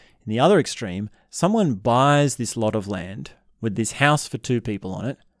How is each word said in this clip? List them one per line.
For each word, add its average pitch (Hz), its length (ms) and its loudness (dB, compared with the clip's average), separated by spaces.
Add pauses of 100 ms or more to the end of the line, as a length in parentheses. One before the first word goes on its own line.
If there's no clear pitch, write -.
(260)
In - 40 -8
the 110 100 -2
other 170 200 6
extreme, 104 500 -4 (200)
someone 185 460 0
buys 135 600 4
this 117 200 -6
lot 110 200 0
of 98 120 -4
land 98 440 -8 (300)
with 110 140 -2
this 110 180 -2
house 147 340 2
for - 100 -8
two 120 240 -2
people 98 320 -6
on 98 120 -8
it, 135 120 -6 (240)